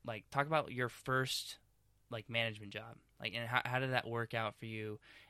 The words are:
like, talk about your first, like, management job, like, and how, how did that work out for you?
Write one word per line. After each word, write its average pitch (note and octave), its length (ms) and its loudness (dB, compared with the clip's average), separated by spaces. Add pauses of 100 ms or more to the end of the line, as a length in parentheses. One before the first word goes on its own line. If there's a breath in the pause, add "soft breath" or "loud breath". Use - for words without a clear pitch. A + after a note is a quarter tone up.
like, A2 260 -8
talk C#3+ 160 2
about D#3 240 4
your B2 180 2
first, - 680 0 (520)
like, A2 200 -8
management A2 420 0
job, A2 260 -10 (220)
like, A2+ 140 -4
and A#2 140 -4
how, A#2+ 180 4
how B2 140 2
did C3 120 2
that B2+ 160 2
work A#2 260 -2
out A2+ 220 0
for - 120 -12
you? G#2+ 320 -6 (300 loud breath)